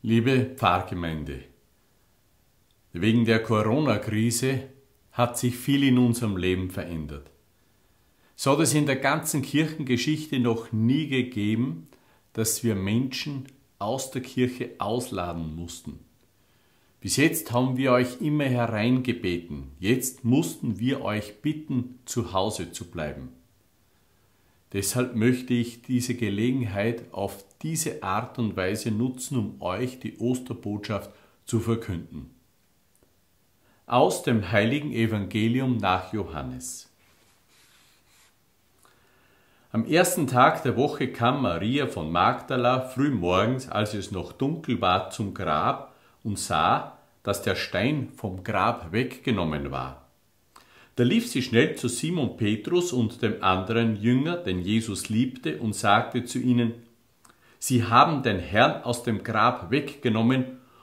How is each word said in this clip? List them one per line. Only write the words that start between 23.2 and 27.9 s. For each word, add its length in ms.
Deshalb 400
möchte 400
ich 280
diese 340
Gelegenheit 960
auf 320
diese 400